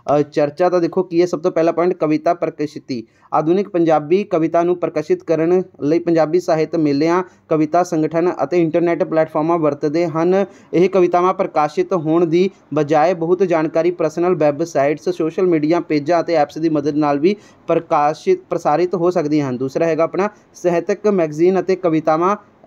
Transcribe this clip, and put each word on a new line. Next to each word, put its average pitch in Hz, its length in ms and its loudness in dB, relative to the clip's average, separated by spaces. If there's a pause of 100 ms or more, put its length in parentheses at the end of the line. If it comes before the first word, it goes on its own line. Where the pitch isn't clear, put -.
(180)
ਅ, 147 40 2
ਚਰਚਾ। 147 480 0
ਤਾਂ 180 100 2
ਦੇਖੋ 170 220 -2
ਕੀ 170 180 0
ਹੈ 180 60 4
ਸਭ 175 140 -4
ਤੋਂ 175 100 0
ਪਹਿਲਾ 165 220 0
ਪੁਆਇੰਟ, 175 220 0
ਕਵਿਤਾ 156 400 0
ਪ੍ਰਕਾਸ਼ਿਤੀ। 147 680 -8 (320)
ਆਧੁਨਿਕ 170 340 0
ਪੰਜਾਬੀ 160 560 0
ਕਵਿਤਾ 165 380 0
ਨੂੰ 175 140 0
ਪ੍ਰਕਾਸ਼ਿਤ 160 460 -4
ਕਰਨ 165 400 0 (200)
ਲਈ 151 160 2
ਪੰਜਾਬੀ 165 420 0
ਸਾਹਿਤ 160 360 -2
ਮੇਲਿਆਂ, 160 460 0 (260)
ਕਵਿਤਾ 156 340 0
ਸੰਗਠਨ 165 500 -2 (120)
ਅਤੇ 170 180 0
ਇੰਟਰਨੈੱਟ 170 420 0
ਪਲੇਟਫਾਰਮਾਂ 160 540 0
ਵਰਤਦੇ 151 480 0
ਹਨ। 175 400 0 (280)
ਇਹ 180 140 4
ਕਵਿਤਾਵਾਂ 185 460 2
ਪ੍ਰਕਾਸ਼ਿਤ 175 580 -2
ਹੋਣ 170 340 0
ਦੀ 175 240 2 (240)
ਬਜਾਏ 156 400 2
ਬਹੁਤ 175 280 0
ਜਾਣਕਾਰੀ 165 480 0
ਪਰਸਨਲ 170 440 -2
ਵੈੱਬਸਾਈਟਸ, 151 760 -2
ਸੋਸ਼ਲ 180 380 -2
ਮੀਡੀਆ 165 340 2
ਪੇਜਾਂ 165 400 0
ਅਤੇ 165 140 -2
ਐਪਸ 151 240 0
ਦੀ 160 100 0
ਮਦਦ 147 280 0
ਨਾਲ 147 220 0
ਵੀ 165 180 0 (300)
ਪ੍ਰਕਾਸ਼ਿਤ, 165 760 0 (100)
ਪ੍ਰਸਾਰਿਤ 170 440 0
ਹੋ 175 160 0
ਸਕਦੀਆਂ 151 400 0
ਹਨ। 127 60 -4
ਦੂਸਰਾ 135 300 -2
ਹੈਗਾ 160 180 0
ਆਪਣਾ 165 240 -2 (260)
ਸਾਹਿਤਕ 175 520 -2
ਮੈਗਜ਼ੀਨ 180 540 2
ਅਤੇ 185 160 0
ਕਵਿਤਾਵਾਂ 160 600 0 (300)